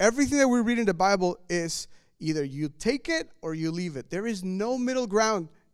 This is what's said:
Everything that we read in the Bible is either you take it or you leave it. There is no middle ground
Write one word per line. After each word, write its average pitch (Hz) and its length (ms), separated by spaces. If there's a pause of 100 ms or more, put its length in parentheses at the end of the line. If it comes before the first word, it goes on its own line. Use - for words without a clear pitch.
Everything 254 380
that 269 100
we 247 120
read 233 180
in 226 80
the 185 80
Bible 185 420 (120)
is 170 400 (320)
either 156 240
you 139 340
take 269 300
it 330 220 (120)
or 160 120
you 160 160
leave 170 260
it. 123 120
There 196 180
is 202 160
no 202 360
middle 247 280
ground 208 440 (220)